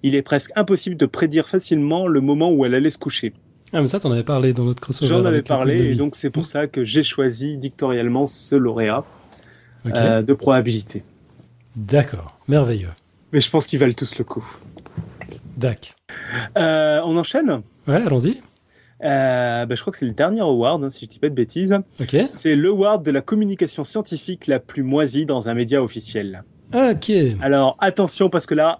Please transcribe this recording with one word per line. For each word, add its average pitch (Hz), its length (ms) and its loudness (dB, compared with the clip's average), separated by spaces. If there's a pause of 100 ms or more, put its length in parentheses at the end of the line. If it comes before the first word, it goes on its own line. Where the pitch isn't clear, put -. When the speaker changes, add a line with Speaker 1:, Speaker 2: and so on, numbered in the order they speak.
Speaker 1:
il 139 140 2
est 139 60 2
presque 143 340 -2
impossible 196 400 0
de 147 100 2
prédire 156 440 0
facilement 170 580 0
le 147 140 2
moment 147 300 2
où 139 140 4
elle 123 100 2
allait 143 140 2
se - 80 -8
coucher. - 360 -6 (400)
Speaker 2:
Ah, 165 80 2
mais 139 60 2
ça, 196 120 -2
t'en 147 120 -2
avais 117 120 0
parlé 131 300 2
dans 120 100 0
notre 123 180 -2
crossover 131 280 -2
Speaker 1:
J'en 170 100 4
avais 185 80 4
Speaker 2:
avec 151 200 2
Speaker 1:
parlé, 135 260 2
Speaker 2:
Nathalie. - 180 4
Speaker 1:
et 127 40 2
donc 143 200 0
c'est 143 140 -4
pour 156 160 -2
ça 147 220 -4
que 131 180 -2
j'ai 143 180 2
choisi 135 540 -2
dictorialement 131 720 -2
ce - 280 -4
lauréat, 117 480 0 (840)
Speaker 2:
Ok. 117 100 -4
Speaker 1:
euh, 113 260 4
de 120 120 2
probabilité. 117 720 0 (720)
Speaker 2:
D'accord, 110 640 0 (100)
merveilleux. 117 440 2 (420)
Speaker 1:
Mais 147 80 6
je - 80 2
pense 156 180 2
qu'ils 147 120 0
valent 127 140 4
tous - 240 -6
le 127 60 -2
coup. 113 220 -10 (1120)
Speaker 2:
Dac. 120 360 -4 (640)
Speaker 1:
Euh, 156 480 2
on 165 120 0
enchaîne ? 175 440 0 (260)
Speaker 2:
Ouais, 143 80 2
allons-y. 170 460 0 (640)
Speaker 1:
Euh, 127 600 0
bah, 120 100 -4
je - 60 -8
crois 196 100 -8
que - 60 -10
c'est 139 80 -6
le 117 60 -4
dernier 185 300 0
award, 143 420 2
hein, 135 60 -4
si - 160 -16
je 110 40 -16
dis - 100 -20
pas 151 100 0
de 147 40 -10
bêtises. 175 440 0 (220)
Speaker 2:
Ok. 131 160 -2 (160)
Speaker 1:
C'est 156 240 0
l'award 196 500 2
de 151 60 0
la 139 100 0
communication 196 640 -2
scientifique 180 640 -8
la 135 120 2
plus - 240 -8
moisie 139 420 0
dans 123 240 -2
un 117 40 -2
média 120 280 0
officiel. 104 640 -6 (300)
Speaker 2:
Ok. 240 380 2 (300)
Speaker 1:
Alors, 135 380 2
attention, 190 500 2
parce 165 160 -2
que 165 100 -2
là, 160 240 2